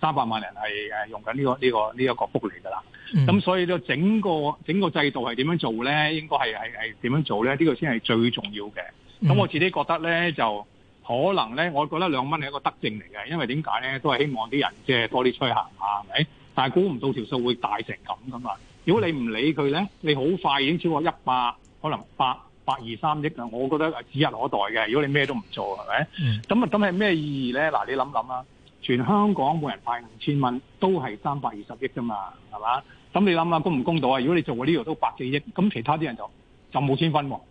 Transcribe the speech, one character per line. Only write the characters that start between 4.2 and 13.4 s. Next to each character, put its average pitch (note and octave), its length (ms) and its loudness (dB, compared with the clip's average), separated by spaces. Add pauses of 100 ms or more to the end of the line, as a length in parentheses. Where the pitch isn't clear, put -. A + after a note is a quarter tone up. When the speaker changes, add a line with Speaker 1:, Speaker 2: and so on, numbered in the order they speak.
Speaker 1:
個， D#3 440 0
整 E3 160 0
個 F#3 80 4
制 D3 220 2
度 B2+ 180 -4
係 A#2 60 -4
點 B2+ 140 0
樣 E3+ 100 2
做 B2+ 140 -2 (120)
呢？ D3+ 280 2
應 D#3 160 -6
該 D3+ 80 0
係， A#2+ 180 0
係， G#2 60 -8 (120)
係 A2 300 -8
點 B2 100 0
樣 D3 120 2
做 A2 200 0
呢？ C3+ 140 2
呢 E3 60 4
個 D3+ 100 4
先 C#3+ 180 0
係 A2+ 80 -2
最 A#2 300 2
重 - 220 -6
要 G#2 140 -10
嘅。 G2 160 -12 (380)
Speaker 2:
嗯。 F3 100 4
Speaker 1:
咁 C3+ 40 8
我 G3 140 4
自 D#3 100 -2
己 F3 120 4
覺 F3+ 120 -2
得 E3 160 0
呢， E3+ 340 0
就 G#2+ 340 -2 (400)
可 A#2+ 60 -4 (220)
能 A#2 200 0
呢， E3 200 0
我 D3 120 0
覺 D#3 120 -4
得 F#3 100 0
兩 C3+ 220 0
蚊 D#3+ 100 -2
係 C#3 80 -6
一 - 20 -12
個 C#3+ 100 -6
德 - 200 -2
政 B2+ 120 -2
嚟 G#2 100 -10 (100)
嘅， G#2 180 -10
因 E3 60 -4
為 D3 100 -2